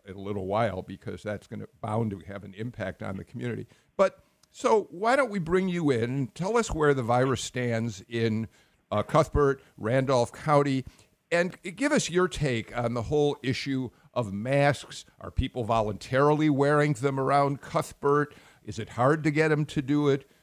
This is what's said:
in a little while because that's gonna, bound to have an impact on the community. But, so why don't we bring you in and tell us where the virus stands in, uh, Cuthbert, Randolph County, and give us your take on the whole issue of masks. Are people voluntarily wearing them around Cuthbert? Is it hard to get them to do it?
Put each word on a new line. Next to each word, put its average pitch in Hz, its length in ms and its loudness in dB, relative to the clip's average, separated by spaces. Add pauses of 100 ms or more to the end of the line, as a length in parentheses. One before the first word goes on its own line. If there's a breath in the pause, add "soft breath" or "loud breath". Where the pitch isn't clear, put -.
in 95 80 -14
a 98 40 -16
little 98 280 -6
while 98 340 0
because 95 400 -12
that's 104 240 -8
gonna, 104 220 -14 (120)
bound 113 300 -2
to 98 180 -8
have 98 160 -14
an 98 120 -18
impact 107 480 -10
on 101 140 -8
the 98 60 -10
community. 120 440 -8 (300 soft breath)
But, - 260 0 (260)
so 226 400 0
why 214 260 0
don't 277 140 2
we 208 80 -4
bring 185 320 2
you 175 220 2
in 117 120 2
and 127 320 -2
tell 202 220 0
us 226 140 0
where 151 240 4
the 131 80 -2
virus 123 400 2
stands 117 640 -4
in, 113 380 0 (440 soft breath)
uh, 104 120 0
Cuthbert, 147 580 2 (160 soft breath)
Randolph 123 540 0
County, 143 540 2 (460 loud breath)
and 175 240 0 (200)
give 269 160 0
us - 180 2
your 180 180 2
take 123 480 -2
on 120 200 -2
the 117 80 -2
whole 147 400 0
issue 131 480 -4 (240 soft breath)
of 107 180 -4
masks. 139 720 0 (140 soft breath)
Are - 100 -12
people 127 360 -4
voluntarily 131 840 2
wearing 147 440 4
them 135 260 -2
around 139 420 0
Cuthbert? 147 720 0 (300 loud breath)
Is - 160 -12
it 107 100 -10
hard 143 340 2
to 160 60 4
get 156 200 2
them 151 160 2
to 151 180 -4
do 147 260 2
it? 139 180 0 (160 soft breath)